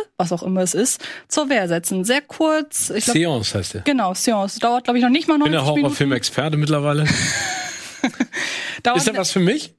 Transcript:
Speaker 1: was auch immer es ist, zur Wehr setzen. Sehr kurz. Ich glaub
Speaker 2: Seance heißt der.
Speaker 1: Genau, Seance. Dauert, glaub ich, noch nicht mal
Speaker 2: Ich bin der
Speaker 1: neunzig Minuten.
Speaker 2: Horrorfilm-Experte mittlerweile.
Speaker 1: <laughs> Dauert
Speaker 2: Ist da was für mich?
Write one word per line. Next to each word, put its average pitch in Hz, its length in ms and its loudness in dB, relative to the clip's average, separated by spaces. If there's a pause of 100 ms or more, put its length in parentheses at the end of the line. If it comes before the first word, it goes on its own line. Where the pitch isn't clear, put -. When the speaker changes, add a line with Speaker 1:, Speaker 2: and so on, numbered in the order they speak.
(180)
Speaker 1:
was 175 160 -2
auch 170 100 -4
immer 190 180 0
es 180 120 0
ist, 226 280 0 (280)
zur 294 200 0
Wehr 202 200 2
setzen. 170 340 0
Sehr 247 180 0
kurz. 311 680 -2
Ich - 160 -2
glaub 240 100 2
Speaker 2:
Seance 151 420 0
heißt 95 180 -4
der. 101 80 -8
Speaker 1:
Genau, 226 300 2
Seance. 202 460 0
Dauert, 240 240 2
glaub 240 140 0
ich, 240 40 4
noch 247 80 4
nicht 320 200 2
mal 302 80 4
Speaker 2:
Ich 285 60 4
bin 294 100 2
der 151 80 2
Speaker 1:
neunzig 147 140 2
Minuten. 147 100 2
Speaker 2:
Horrorfilm-Experte 143 720 0
mittlerweile. 147 520 2
Speaker 1:
<laughs> - 60 2 (1700)
Dauert 165 140 2
Speaker 2:
Ist 175 100 2
da 220 100 0
was 285 140 0
für - 80 0
mich? 285 400 2